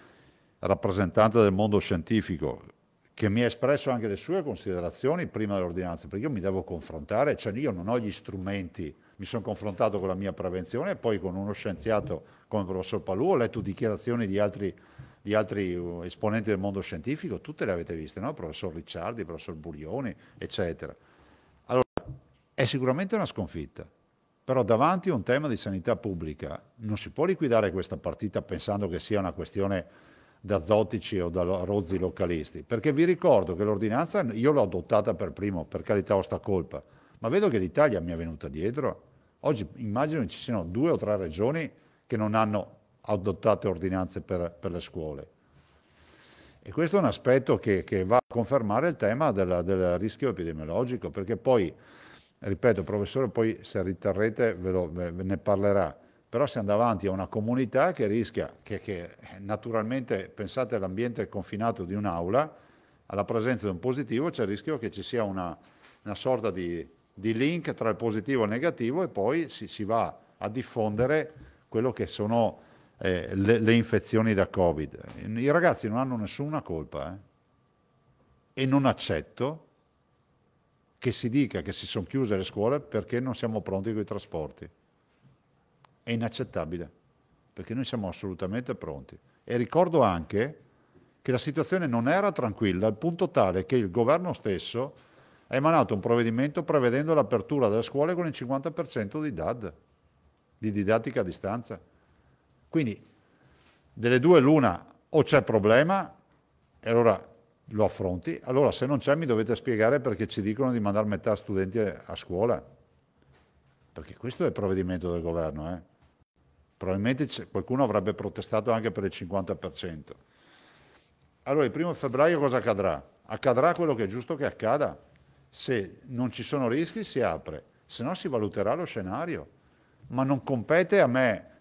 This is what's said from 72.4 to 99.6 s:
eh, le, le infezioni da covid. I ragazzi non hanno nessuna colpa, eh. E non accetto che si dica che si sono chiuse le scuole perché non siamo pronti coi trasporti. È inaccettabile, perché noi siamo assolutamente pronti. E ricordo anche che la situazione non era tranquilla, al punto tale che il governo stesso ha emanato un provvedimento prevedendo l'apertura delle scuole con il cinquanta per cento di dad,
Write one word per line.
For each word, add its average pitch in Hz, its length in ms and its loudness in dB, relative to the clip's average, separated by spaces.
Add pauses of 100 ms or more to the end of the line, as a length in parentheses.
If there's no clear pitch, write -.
eh, 90 360 -2
le, 101 220 6
le 110 160 6
infezioni 113 600 4
da 95 100 6
covid. 78 540 0 (360)
I 127 140 2
ragazzi 156 400 4
non 110 80 -2
hanno 131 180 -2
nessuna 143 460 -6
colpa, 76 500 -8
eh. - 1500 -18
E 135 60 0
non 135 180 4
accetto 120 800 -2 (1300)
che 120 120 0
si - 200 -2
dica 120 320 0
che 92 100 -6
si - 140 -6
sono 95 180 -4
chiuse 117 320 0
le 95 60 0
scuole 113 360 0
perché 120 400 -4
non 127 140 -4
siamo 110 280 -4
pronti 98 340 -2
coi 107 100 -2
trasporti. 82 640 -8 (1300)
È 117 100 -6
inaccettabile, 95 800 -4 (640)
perché 104 220 -10
noi 131 80 -4
siamo 117 240 -4
assolutamente 101 640 -6
pronti. 69 420 -10 (280)
E 120 140 -2
ricordo 156 440 4
anche 101 580 2 (640)
che - 100 -2
la 127 60 4
situazione 160 480 0
non 117 220 2
era 190 240 4
tranquilla, 104 560 2
al 107 80 2
punto 170 340 0
tale 95 380 2
che 135 80 0
il 104 160 2
governo 147 420 2
stesso 117 600 -4 (500)
ha - 100 -4
emanato 143 380 4
un 98 60 0
provvedimento 120 640 2
prevedendo 143 500 2
l'apertura 131 560 2
delle 107 140 2
scuole 151 320 0
con 170 100 -2
il 160 80 -4
cinquanta 135 380 -4
per 165 160 -6
cento 110 340 -4
di 147 120 -4
dad, 95 380 -4 (840)